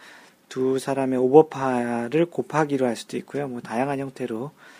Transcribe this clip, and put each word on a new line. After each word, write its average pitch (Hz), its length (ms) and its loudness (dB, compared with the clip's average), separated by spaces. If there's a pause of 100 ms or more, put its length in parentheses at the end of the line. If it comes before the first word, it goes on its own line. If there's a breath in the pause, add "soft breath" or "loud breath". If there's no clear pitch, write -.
(480 loud breath)
두 131 300 -2
사람의 131 400 -2
오버파를 127 1080 4
곱하기로 143 600 -2
할 113 100 0
수도 - 220 -12
있고요. 139 300 -8
뭐, 120 120 -10
다양한 135 380 -4
형태로 131 520 -8 (300 loud breath)